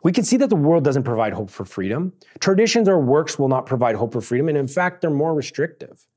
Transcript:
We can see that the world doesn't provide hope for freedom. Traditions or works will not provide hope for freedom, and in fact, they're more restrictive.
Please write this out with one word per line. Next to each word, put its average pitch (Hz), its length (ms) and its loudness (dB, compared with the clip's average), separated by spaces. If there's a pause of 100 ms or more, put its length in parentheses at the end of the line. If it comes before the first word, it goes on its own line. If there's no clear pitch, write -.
We 175 100 2
can 214 120 0
see 247 140 0
that 254 120 2
the 220 60 2
world 156 280 4
doesn't 135 200 0
provide 113 300 -2
hope 98 180 -8
for - 140 -12
freedom. 113 480 -6 (260)
Traditions 214 500 2
or 185 100 4
works 147 380 2
will 135 100 0
not 131 200 0
provide 120 280 0
hope 104 180 -4
for 120 80 -4
freedom, 127 280 -2
and 147 80 0
in 139 100 -2
fact, 175 340 -4
they're 165 100 -2
more 151 240 0
restrictive. - 800 -8